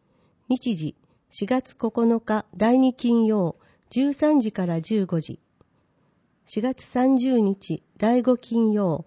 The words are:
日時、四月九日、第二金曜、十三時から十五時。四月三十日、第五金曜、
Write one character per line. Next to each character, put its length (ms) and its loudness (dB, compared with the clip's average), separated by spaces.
日 260 -2
時、 220 -8
四 160 -8
月 320 -4
九 140 -4
日、 400 -2
第 220 2
二 160 2
金 320 2
曜、 300 0
十 240 -2
三 260 2
時 100 -2
か 140 -4
ら 160 -2
十 240 -2
五 160 -4
時。 180 -12
四 160 -6
月 200 -4
三 360 2
十 200 2
日、 440 -2
第 240 2
五 160 2
金 340 0
曜、 340 -2